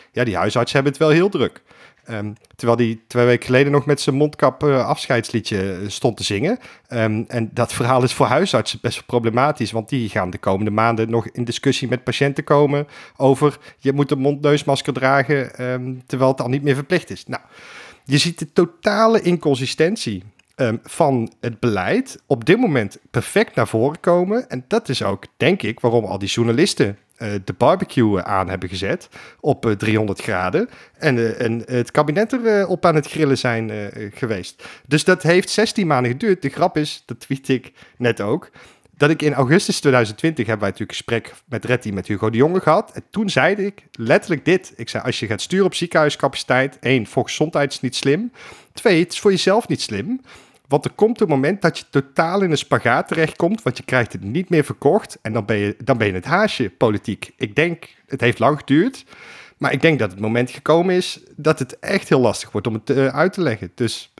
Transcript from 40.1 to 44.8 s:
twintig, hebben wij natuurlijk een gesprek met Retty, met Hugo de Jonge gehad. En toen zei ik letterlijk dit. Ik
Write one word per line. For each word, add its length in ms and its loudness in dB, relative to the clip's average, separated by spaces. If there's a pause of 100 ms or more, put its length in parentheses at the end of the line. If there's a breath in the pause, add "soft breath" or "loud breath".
twintig, 280 -2
hebben 180 -2
wij 160 0
natuurlijk 200 -8
een 60 -14
gesprek 440 -6
met 160 -8
Retty, 240 -2
met 180 -6
Hugo 220 -2
de 80 -4
Jonge 220 4
gehad. 320 2
En 180 -14
toen 200 -4
zei 260 2
ik 360 -6
letterlijk 540 0
dit. 300 0
Ik 140 -12